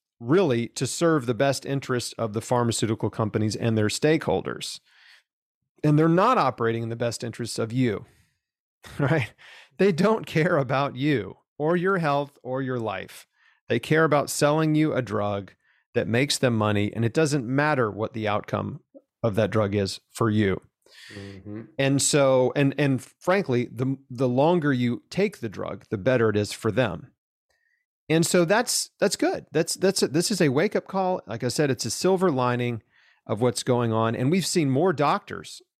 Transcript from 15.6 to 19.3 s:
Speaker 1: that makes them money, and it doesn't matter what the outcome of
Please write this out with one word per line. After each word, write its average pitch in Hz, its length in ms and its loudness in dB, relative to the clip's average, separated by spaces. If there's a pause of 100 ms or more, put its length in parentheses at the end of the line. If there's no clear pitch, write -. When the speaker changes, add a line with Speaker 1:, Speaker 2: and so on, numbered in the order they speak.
Speaker 1:
that 117 140 0
makes 123 300 0
them 123 180 2
money, 104 380 2
and 113 100 -2
it 117 100 0
doesn't 151 320 0
matter 135 440 0
what 101 240 -6
the 107 140 -4
outcome 104 540 -4 (420)
of 107 120 0